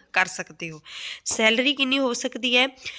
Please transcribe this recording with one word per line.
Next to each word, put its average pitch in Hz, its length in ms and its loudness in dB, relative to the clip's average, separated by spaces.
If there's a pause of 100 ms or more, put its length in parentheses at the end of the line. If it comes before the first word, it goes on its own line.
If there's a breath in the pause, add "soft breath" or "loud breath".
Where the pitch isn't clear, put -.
(120)
ਕਰ 185 140 4
ਸਕਦੇ 165 440 -10
ਹੋ। 156 100 -16 (440 loud breath)
ਸੈਲਰੀ 233 500 2
ਕਿੰਨੀ 269 240 0
ਹੋ 262 140 2
ਸਕਦੀ 247 440 -2
ਹੈ? 254 100 4 (320 loud breath)